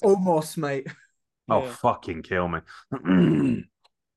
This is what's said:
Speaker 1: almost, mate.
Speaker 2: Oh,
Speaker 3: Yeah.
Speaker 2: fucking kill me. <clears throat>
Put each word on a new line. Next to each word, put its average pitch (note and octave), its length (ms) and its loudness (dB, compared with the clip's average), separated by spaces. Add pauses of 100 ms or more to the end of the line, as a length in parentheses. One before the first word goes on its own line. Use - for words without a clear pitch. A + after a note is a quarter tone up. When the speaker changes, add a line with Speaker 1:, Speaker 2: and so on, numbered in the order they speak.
Speaker 1:
almost, F#3 560 2
mate. C#3 280 -4 (640)
Speaker 2:
Oh, A2+ 160 2
Speaker 3:
Yeah. B2 80 -10
Speaker 2:
fucking F#2 500 -4
kill F2+ 260 -2
me. E2 120 -4 (320)
<clears throat> D3 720 2 (520)